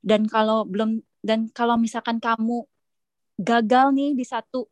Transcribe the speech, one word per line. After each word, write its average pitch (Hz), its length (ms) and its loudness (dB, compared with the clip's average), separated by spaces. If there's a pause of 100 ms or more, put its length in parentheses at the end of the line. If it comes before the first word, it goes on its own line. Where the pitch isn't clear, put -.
Dan 214 280 2
kalau 220 360 2
belum, 220 360 -4 (200)
dan 220 280 -2
kalau 233 280 0
misalkan 233 440 -2
kamu 226 400 -2 (760)
gagal 233 560 4
nih 285 200 0
di 247 120 -2
satu 247 440 -8